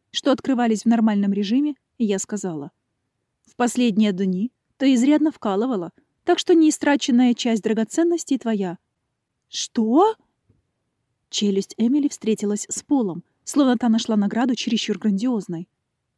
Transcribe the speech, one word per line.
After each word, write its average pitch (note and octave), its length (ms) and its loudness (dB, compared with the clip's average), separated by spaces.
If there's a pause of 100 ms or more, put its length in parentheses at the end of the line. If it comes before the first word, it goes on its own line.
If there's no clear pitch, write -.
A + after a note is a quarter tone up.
(120)
что - 220 -2
открывались A#3 500 0
в - 40 -2
нормальном A3 460 2
режиме, A#3+ 440 -2 (220)
я G3+ 200 0
сказала: F3+ 540 -8 (760)
"В - 80 -20
последние A3+ 580 0
дни F#3+ 380 -2 (260)
ты C4+ 180 2
изрядно D4 360 2
вкалывала, G3+ 640 -4 (320)
так F4 160 0
что - 140 2
неистраченная C#4+ 800 4
часть A3+ 280 -2
драгоценностей C4+ 760 0
твоя". G3 400 -4 (680)
"Что?" C#4 680 0 (1120)
Челюсть G3 480 -2
Эмили C#4 300 2
встретилась G#3 600 -4
с - 140 -10
полом, G#3 400 -2 (220)
словно C4 340 2
та B3 100 0
нашла A3+ 280 0
награду A3 400 0
чересчур G#3+ 420 -4
грандиозной. G3 720 -4 (500)